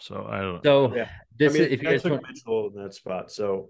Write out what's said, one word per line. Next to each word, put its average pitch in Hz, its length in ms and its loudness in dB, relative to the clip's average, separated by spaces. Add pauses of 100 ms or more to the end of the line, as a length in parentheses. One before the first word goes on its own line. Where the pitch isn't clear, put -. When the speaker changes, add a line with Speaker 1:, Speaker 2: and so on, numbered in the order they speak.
Speaker 1:
So 101 260 -10
I 107 120 -6
don't 92 240 -6
Speaker 2:
So 131 320 6
Speaker 3:
Yeah. 113 140 -4 (280)
Speaker 2:
this 147 160 4
Speaker 3:
I 151 60 2
mean, 160 80 6
Speaker 2:
is, 135 60 0
if 135 100 -4
you 165 60 0
Speaker 3:
I - 20 6
Speaker 2:
guys 131 100 2
Speaker 3:
took 175 120 0
Speaker 2:
want 123 140 -4
Speaker 3:
Mitchell 110 480 -4
in 101 80 -12
that 98 120 -12
spot, 92 360 -8
so 98 380 -4